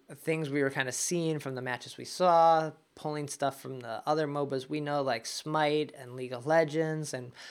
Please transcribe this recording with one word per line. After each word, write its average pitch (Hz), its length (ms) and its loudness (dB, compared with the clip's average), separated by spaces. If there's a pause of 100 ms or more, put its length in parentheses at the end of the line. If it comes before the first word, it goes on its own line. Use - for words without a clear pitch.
(180)
things 160 320 -2
we 143 120 0
were 135 80 4
kinda 131 220 -2
seeing 165 480 0
from 135 160 -6
the 123 60 -6
matches 123 360 -6
we 123 80 -10
saw, 165 680 6 (220)
pulling 151 360 -6
stuff 135 300 -2
from 131 200 -12
the 113 260 -8
other 156 220 2
mobas 139 420 -2
we 151 120 -2
know, 147 200 0
like 123 240 0
Smite 151 720 0
and 127 180 -14
League 127 180 -8
of 120 120 -6
Legends, 156 680 2
and 123 180 -8 (200)